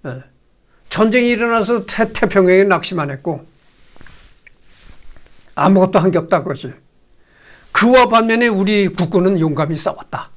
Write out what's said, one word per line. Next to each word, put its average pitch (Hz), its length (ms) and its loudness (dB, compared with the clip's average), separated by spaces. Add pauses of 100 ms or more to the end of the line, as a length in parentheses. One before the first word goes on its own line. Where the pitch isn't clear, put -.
예. 127 160 -14 (640)
전쟁이 226 420 0
일어나서 233 560 -2
태-, 220 260 -4
태평양에 190 520 2
낙심 180 360 -2
안 143 100 -6
했고 135 340 -8 (2000)
아무것도 190 420 2
한 180 140 2
게 170 60 0
없다는 165 260 -2
거지. 139 280 -10 (1000)
그와 247 340 4
반면에 226 400 2
우리 202 400 0
국군은 180 540 0
용감히 156 360 -2
싸웠다. - 600 -6